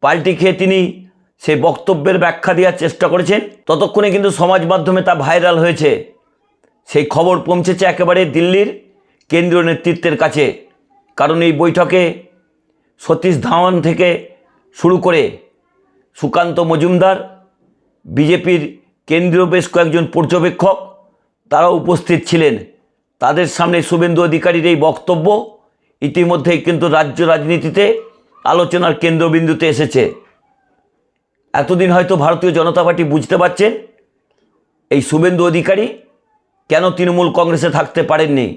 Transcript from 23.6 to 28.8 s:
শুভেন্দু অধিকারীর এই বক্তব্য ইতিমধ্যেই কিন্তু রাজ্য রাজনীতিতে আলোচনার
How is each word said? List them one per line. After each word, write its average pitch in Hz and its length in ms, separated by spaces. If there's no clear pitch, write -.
শুভেন্দু 170 400
অধিকারীর 165 440
এই 170 140
বক্তব্য 160 460
ইতিমধ্যেই 170 580
কিন্তু 165 280
রাজ্য 151 360
রাজনীতিতে 160 600
আলোচনার 170 560